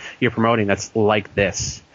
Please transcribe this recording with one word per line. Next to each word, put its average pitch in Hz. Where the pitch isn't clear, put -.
you're 120
promoting 113
that's 98
like 107
this. -